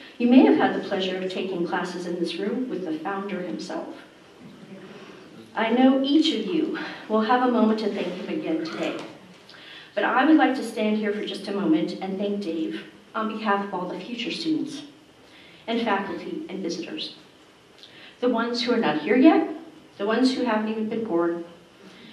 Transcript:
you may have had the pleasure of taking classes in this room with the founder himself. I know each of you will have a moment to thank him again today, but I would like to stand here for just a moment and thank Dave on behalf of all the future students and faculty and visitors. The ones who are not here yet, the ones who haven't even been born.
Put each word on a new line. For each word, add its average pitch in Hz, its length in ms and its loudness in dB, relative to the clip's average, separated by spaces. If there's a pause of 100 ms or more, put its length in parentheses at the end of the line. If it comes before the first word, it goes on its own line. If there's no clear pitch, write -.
(180)
you 240 100 2
may 262 180 10
have - 120 6
had 190 180 2
the 190 120 -6
pleasure 185 300 -2
of 190 140 -4
taking 185 360 -4
classes 180 380 -4
in 175 140 -6
this 170 160 -4
room 233 340 -4
with 180 160 -6
the 156 140 -4
founder 196 420 -6
himself. - 480 -8 (1700)
I 220 160 -2
know 262 320 6
each 294 300 4
of 214 120 -2
you 170 340 -2 (300)
will 220 120 2
have 254 260 2
a 247 40 2
moment 214 300 4
to 208 120 -2
thank 180 140 -4
him - 320 -6
again 160 240 -2
today, - 340 -6 (960)
but 208 100 -2
I 254 220 2
would 311 120 8
like 254 180 4
to 226 80 -4
stand 214 340 0
here 214 140 0
for 208 140 -4
just - 220 -8
a 202 60 -4
moment 180 480 2
and 190 160 -6
thank 202 240 -2
Dave 160 420 -6 (300)
on 220 240 -4
behalf 202 280 0
of 202 80 -8
all 180 140 -6
the 175 120 -8
future 233 320 -8
students - 520 -4 (840)
and 233 140 -2
faculty 196 680 -4
and 190 140 -8
visitors. - 520 -8 (1040)
The 247 100 2
ones 240 320 0
who 240 120 0
are 214 40 4
not 151 240 0
here 226 160 4
yet, 320 320 8 (480)
the 202 80 -4
ones 247 280 4
who 247 100 -2
haven't 214 260 0
even 220 180 -4
been - 160 -4
born. 170 420 0 (680)